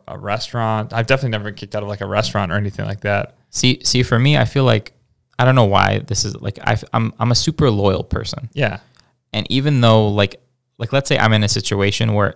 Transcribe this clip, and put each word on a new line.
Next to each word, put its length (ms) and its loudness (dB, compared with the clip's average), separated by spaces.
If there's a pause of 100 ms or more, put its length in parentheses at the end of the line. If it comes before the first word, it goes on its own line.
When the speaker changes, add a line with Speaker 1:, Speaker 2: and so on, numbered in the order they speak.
Speaker 1:
a 100 -12
restaurant. 760 -4
I've 140 -2
definitely 240 0
never 140 -4
been 100 -10
kicked 200 -12
out 80 -6
of, 60 -8
like, 120 -8
a 60 -6
restaurant 440 0
or 40 -2
anything 300 -4
like 160 -8
that. 340 -2 (140)
Speaker 2:
See, 340 2
see, 200 2
for 140 2
me, 200 4
I 80 2
feel 180 0
like, 300 0 (440)
I 60 2
don't 120 4
know 100 6
why 340 2
this 240 -4
is, 180 -6
like, 200 -8
I, 160 0 (160)
I'm, 260 -2
I'm 120 0
a 40 4
super 340 0
loyal 360 2
person. 480 -8
Speaker 1:
Yeah. 260 -4 (540)
Speaker 2:
And 180 -4
even 300 2
though, 260 6
like, 340 0 (360)
like, 140 -8
let's 160 0
say 100 2
I'm 140 2
in 140 2
a 40 0
situation 640 0
where 220 0